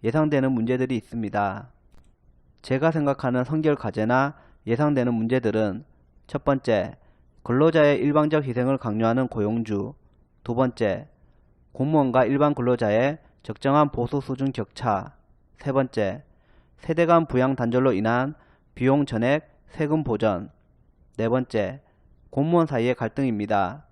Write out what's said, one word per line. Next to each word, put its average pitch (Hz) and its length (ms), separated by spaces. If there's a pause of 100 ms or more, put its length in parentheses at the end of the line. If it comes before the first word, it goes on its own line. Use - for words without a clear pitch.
예상되는 139 480
문제들이 127 440
있습니다. 104 720 (920)
제가 135 300
생각하는 139 520
선결 151 320
과제나 123 600 (320)
예상되는 123 440
문제들은 110 760 (420)
첫 - 180
번째, 120 520 (440)
근로자의 147 560
일방적 151 460
희생을 127 340
강요하는 113 500
고용주, 110 680 (480)
두 120 100
번째, 117 540 (640)
공무원과 131 540
일반 143 280
근로자의 123 640 (240)
적정한 143 480
보수 123 320
수준 135 300
격차, 107 640 (420)
세 139 140
번째, 127 520 (540)
세대 165 300
간 165 180
부양 131 300
단절로 123 360
인한 120 440 (400)
비용 135 320
전액 120 420 (200)
세금 156 340
보전, 104 480 (680)
네 113 100
번째, 120 540 (480)
공무원 165 380
사이의 123 260
갈등입니다. 107 1000